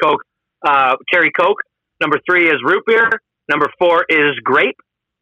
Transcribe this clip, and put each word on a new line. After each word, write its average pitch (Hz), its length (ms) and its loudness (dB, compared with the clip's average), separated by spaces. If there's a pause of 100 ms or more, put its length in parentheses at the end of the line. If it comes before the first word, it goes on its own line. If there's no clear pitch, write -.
Coke, 147 200 0 (440)
uh, 135 300 2 (160)
Cherry 165 260 0
Coke. 185 200 0 (420)
Number 151 200 -2 (100)
three 175 180 2
is 156 160 2
Root 185 240 -2
Beer. 226 220 2 (400)
Number 147 180 0 (100)
four 175 320 2
is 147 220 2 (120)
Grape. 151 340 0 (440)